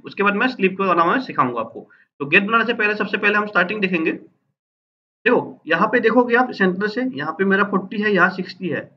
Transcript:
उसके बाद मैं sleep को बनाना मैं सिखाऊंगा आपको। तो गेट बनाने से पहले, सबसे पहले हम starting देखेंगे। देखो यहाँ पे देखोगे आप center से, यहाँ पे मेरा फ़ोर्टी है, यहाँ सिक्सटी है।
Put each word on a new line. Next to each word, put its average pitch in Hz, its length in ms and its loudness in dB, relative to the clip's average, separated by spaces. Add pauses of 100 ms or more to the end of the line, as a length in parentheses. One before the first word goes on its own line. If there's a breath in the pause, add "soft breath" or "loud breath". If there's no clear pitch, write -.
उसके - 180 -6
बाद 202 140 2
मैं 247 120 2
sleep 190 280 0
को 196 80 -2
बनाना 170 220 4
मैं 226 160 2
सिखाऊंगा 131 380 -2
आपको। - 280 -10 (320 soft breath)
तो 139 60 -4
गेट 175 160 2
बनाने 226 220 0
से 233 100 0
पहले, 208 220 0
सबसे 202 220 -2
पहले 208 160 2
हम 208 120 0
starting 185 340 0
देखेंगे। 175 320 0
देखो - 1500 -8
यहाँ 165 220 0
पे 240 120 2
देखोगे 233 360 4
आप 254 160 2
center 190 360 0
से, 240 140 -4 (120)
यहाँ 147 180 -4
पे 190 120 -2
मेरा 196 200 2
फ़ोर्टी 196 360 -4
है, 214 120 2
यहाँ 180 180 6
सिक्सटी 180 380 -8
है। 123 120 -2 (160)